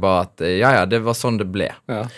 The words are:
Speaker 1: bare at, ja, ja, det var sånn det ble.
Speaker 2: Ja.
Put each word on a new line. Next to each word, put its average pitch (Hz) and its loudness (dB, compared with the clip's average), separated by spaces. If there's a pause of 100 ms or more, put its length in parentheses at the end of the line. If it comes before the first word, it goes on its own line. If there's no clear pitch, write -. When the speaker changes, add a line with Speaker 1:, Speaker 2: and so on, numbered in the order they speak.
Speaker 1:
bare 92 2
at, - -14
ja, 95 2
ja, 95 4
det 113 0
var 117 0
sånn 117 -2
det 104 -2
ble. 95 -2 (180)
Speaker 2:
Ja. 113 -6 (180)